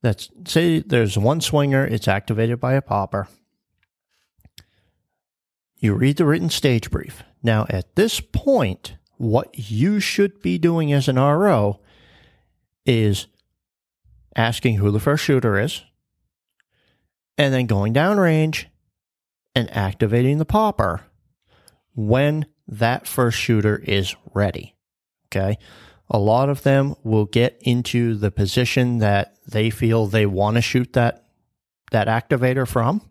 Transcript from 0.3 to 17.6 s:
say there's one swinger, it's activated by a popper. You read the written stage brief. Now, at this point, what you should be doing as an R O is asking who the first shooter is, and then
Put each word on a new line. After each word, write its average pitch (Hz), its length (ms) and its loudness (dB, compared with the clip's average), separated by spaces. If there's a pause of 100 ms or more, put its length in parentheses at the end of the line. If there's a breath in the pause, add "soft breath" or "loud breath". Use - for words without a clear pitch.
say 165 340 0
there's 110 380 0
one 131 240 2
swinger, 139 440 0
it's 110 220 -4
activated 113 540 -2
by 131 140 0
a 135 60 0
popper. 101 460 -4 (2500 soft breath)
You - 160 2
read 139 220 2
the 170 100 0
written 165 240 0
stage 123 400 0
brief. - 340 -10 (200)
Now, 110 260 2
at - 260 -4
this 220 260 0
point, - 760 -2 (220)
what 117 360 0
you 123 460 -2
should 202 420 -2
be 180 160 -2
doing 160 360 0
as 139 160 2
an 127 80 2
R 147 320 2
O 104 320 0 (1040 soft breath)
is 110 420 0 (1080)
asking 117 400 0
who 104 120 2
the 104 120 0
first 147 220 0
shooter 120 360 2
is, 123 240 -6 (1500)
and 139 160 2
then 127 120 0